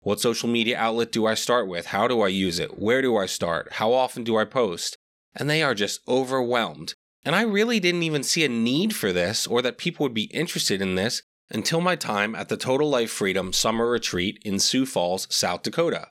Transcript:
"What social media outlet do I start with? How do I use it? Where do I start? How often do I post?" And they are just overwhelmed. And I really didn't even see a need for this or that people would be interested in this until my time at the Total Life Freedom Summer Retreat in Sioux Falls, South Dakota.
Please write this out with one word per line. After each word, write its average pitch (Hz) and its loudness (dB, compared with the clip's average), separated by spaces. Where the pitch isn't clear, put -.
"What 104 0
social 120 0
media 117 2
outlet 113 0
do 110 0
I 110 2
start 117 0
with? 85 -6
How 101 0
do 123 2
I 101 4
use 95 0
it? - -6
Where 113 2
do 127 2
I 98 2
start? 85 -4
How 110 2
often 127 0
do 113 2
I 110 4
post?" 104 -2
And 139 -4
they 156 2
are 139 2
just 104 -2
overwhelmed. 120 0
And 147 0
I 202 2
really 220 2
didn't 175 2
even 156 0
see 160 0
a 143 2
need 127 2
for - 0
this 90 0
or 120 0
that 123 -2
people 170 -2
would 123 -2
be 107 -4
interested 139 -2
in 92 0
this 104 -2
until 160 -2
my 175 0
time 104 -2
at 101 -8
the 107 -2
Total 135 0
Life 120 0
Freedom 92 -2
Summer 113 2
Retreat 110 -2
in 98 -2
Sioux 131 2
Falls, 92 -2
South 90 -2
Dakota. 160 -2